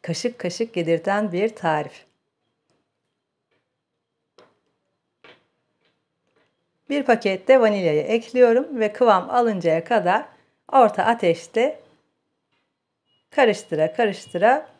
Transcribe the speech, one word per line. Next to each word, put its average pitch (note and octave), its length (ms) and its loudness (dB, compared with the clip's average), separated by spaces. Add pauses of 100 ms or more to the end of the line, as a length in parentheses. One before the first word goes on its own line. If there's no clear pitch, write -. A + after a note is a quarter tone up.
Kaşık A#3 360 -8
kaşık G3+ 380 -8
yedirten F3 560 -2
bir G3 160 -2
tarif. D#3 580 -6 (4000)
Bir C#4+ 120 -2
paket A3+ 460 0
de C4 120 6
vanilyayı F#3 420 0
ekliyorum A#3+ 760 0
ve G#3 120 0
kıvam G#3 380 2
alıncaya F3 540 0
kadar G#3 400 0 (480)
orta G#3+ 320 4
ateşte A3+ 760 -2 (1500)
karıştıra E3+ 640 0
karıştıra A3+ 760 0 (120)